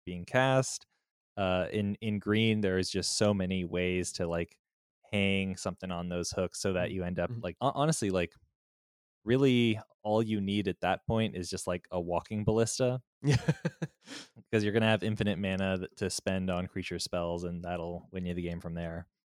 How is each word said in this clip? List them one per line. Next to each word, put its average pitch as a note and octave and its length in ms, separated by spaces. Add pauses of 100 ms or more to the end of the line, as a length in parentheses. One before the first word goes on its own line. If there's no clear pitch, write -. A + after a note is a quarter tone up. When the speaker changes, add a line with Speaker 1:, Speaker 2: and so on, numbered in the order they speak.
Speaker 1:
being F2 180
cast. C3 640 (500)
Uh, F#2 340
in, G2+ 300
in G#2+ 180
green, G#2+ 440
there F#2 160
is F#2 100
just - 300
so G#2 160
many F#2 300
ways F2+ 480
to, F2 140
like, E2+ 300 (560)
hang G2 440
something F#2 340
on F2 180
those F2 220
hooks - 300
so G2 140
that F2+ 140
Speaker 2:
Mm-hmm. - 60
Speaker 1:
you F#2 100
end F2+ 140
up, F2 120
Speaker 2:
Mm-hmm. A#2 120
Speaker 1:
like, F2+ 180
hon-, A#2 140
honestly, C#3+ 360
like, F2+ 220 (920)
really A#2+ 540 (240)
all G#2+ 200
you A2 180
need G2 280
at F2+ 120
that F2+ 260
point A2+ 300
is F2+ 140
just, - 160
like, F2+ 240
a F2+ 100
walking F2 440
ballista. A#2 560 (220)
Speaker 2:
Yeah. C#3+ 180
<laughs> - 60 (1080)
Speaker 1:
'Cause A2 100
you're G#2 100
gonna A2+ 140
have A2 160
infinite G#2 360
mana F#2+ 400
th-, F2+ 180
to G2 120
spend F#2 420
on F2+ 180
creature F2+ 320
spells, E2+ 440
and F2 200
that'll F2 480
win F#2 120
you F2+ 80
the F2 100
game E2+ 180
from E2+ 140
there. E2 320 (320)